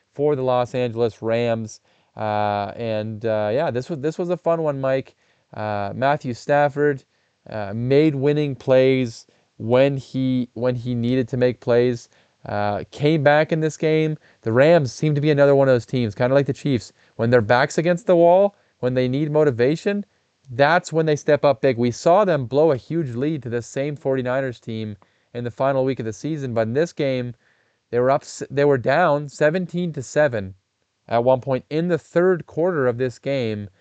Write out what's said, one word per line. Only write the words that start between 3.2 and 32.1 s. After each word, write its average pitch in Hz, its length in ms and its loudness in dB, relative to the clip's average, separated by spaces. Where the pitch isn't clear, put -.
uh, 107 280 -2
yeah, 151 160 -2
this 123 220 -6
was, 160 80 -8
this 151 180 -6
was 175 120 -4
a 175 80 -4
fun 165 260 -2
one, 143 180 -4
Mike. 135 340 -2
Uh, 104 400 -6
Matthew 135 400 -2
Stafford, 143 720 0
uh, 104 280 -8
made 139 400 2
winning 143 400 -2
plays 131 720 2
when 131 400 2
he, 131 560 -4
when 123 220 -2
he 123 200 -6
needed 120 320 0
to 135 100 -6
make 123 220 0
plays, 120 500 2
uh, 104 420 -4
came 151 320 0
back 147 300 2
in 160 80 0
this 156 180 -4
game. 156 400 0
The 113 100 -4
Rams 143 400 4
seem 156 220 -2
to 143 80 -2
be 151 80 2
another 143 240 4
one 139 140 4
of 131 80 4
those 117 100 -2
teams, 120 300 -4
kinda 127 180 0
like 139 140 4
the 139 60 -2
Chiefs. - 380 -4
When 117 120 0
their 120 120 6
back's 123 360 2
against 170 300 0
the 185 80 6
wall, 180 400 6
when 127 160 -2
they 127 120 2
need 143 220 -2
motivation, 151 720 0
that's 143 420 2
when 160 140 0
they 151 120 0
step 147 280 0
up 139 160 2
big. 131 160 2
We 120 140 0
saw 180 340 2
them 151 200 -2
blow 147 260 2
a 131 60 0
huge 147 360 -6
lead 139 300 -4
to 120 60 -10
this 117 180 -6
same 143 280 -6
forty-niners 131 640 -4
team 110 360 -8
in 120 80 -8
the 117 80 -8
final 135 340 0
week 135 140 -2
of 117 60 -8
the 110 80 -6
season, 135 420 -8
but 113 60 2
in 113 120 -2
this 160 200 -2
game, 127 420 -4
they 117 80 0
were 127 100 2
up 143 140 0
s-, - 260 -16
they 139 160 0
were 143 140 4
down 147 500 0
seventeen 170 640 -2
to 139 80 -10
seven 117 540 -2
at 117 140 2
one 127 160 4
point 127 300 -4
in 160 180 -2
the 175 100 0
third 175 500 0